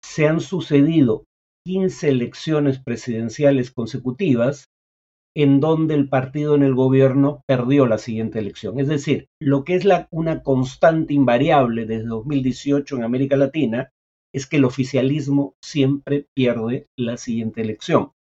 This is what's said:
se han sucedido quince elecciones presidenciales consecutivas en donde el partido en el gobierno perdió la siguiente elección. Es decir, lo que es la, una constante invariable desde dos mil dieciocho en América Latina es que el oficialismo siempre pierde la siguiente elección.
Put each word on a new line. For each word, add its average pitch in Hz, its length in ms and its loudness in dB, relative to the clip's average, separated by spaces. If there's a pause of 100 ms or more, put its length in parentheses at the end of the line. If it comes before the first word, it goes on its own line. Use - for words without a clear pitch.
se 156 240 -2
han 160 140 0
sucedido 147 800 2 (420)
quince 180 440 -2
elecciones 135 680 -2
presidenciales 120 920 -2
consecutivas 123 960 -2 (720)
en 139 240 4
donde 156 360 0
el 139 120 0
partido 147 480 0
en 143 80 4
el 135 120 2
gobierno 135 720 2
perdió 131 400 2
la 110 100 2
siguiente 110 420 -6
elección. 104 400 -8
Es 139 80 0
decir, 147 380 -2 (160)
lo 139 220 0
que 180 120 -2
es 180 100 0
la, 185 260 4
una 160 320 -4
constante 151 680 2
invariable 123 720 2
desde 113 200 -4
dos 113 200 -6
mil 139 180 -2
dieciocho 143 520 -2
en 117 80 -4
América 135 340 0
Latina 135 520 -2 (440)
es 131 140 -6
que 160 100 -2
el 135 80 4
oficialismo 135 880 -2 (100)
siempre 143 600 -2 (100)
pierde 120 520 -2 (100)
la 120 200 -4
siguiente 113 440 -6
elección. 107 500 -2 (120)